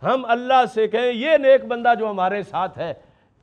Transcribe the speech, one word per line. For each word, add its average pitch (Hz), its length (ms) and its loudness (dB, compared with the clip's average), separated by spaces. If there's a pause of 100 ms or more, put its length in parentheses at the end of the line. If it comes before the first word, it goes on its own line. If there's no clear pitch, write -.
हम 247 220 -2
अल्लाह 247 420 2
से 214 220 -2
कहें, 240 240 -2
"ये 269 260 2
नेक 269 320 4
बंदा 240 260 2
जो 220 120 -4
हमारे 196 360 -2
साथ 180 340 -6
है, 151 240 -8 (420)